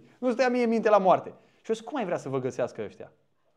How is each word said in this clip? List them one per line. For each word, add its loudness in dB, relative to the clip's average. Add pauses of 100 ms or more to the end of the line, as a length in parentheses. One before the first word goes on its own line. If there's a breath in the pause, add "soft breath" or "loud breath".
(200 loud breath)
Nu -2
stătea 2
mie 0
în 2
minte 2
la 8
moarte. 4 (280 soft breath)
Și -16
eu 0
zic, -16
„Cum -8
ai -4
vrea -4
să -8
vă -2
găsească -4
ăștia? -16 (460)